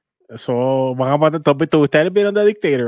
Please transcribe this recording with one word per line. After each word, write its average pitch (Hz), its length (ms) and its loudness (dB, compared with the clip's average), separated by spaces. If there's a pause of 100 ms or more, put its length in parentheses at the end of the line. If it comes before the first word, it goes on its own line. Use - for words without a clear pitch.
(280)
Eso 127 680 -4
van 131 160 -2
a 147 80 0
poner, 156 220 2
¿tú 147 100 2
has 143 60 2
visto, 156 220 0
ustedes 151 320 2
vieron 202 220 0
The 208 120 2
Dictator 175 420 0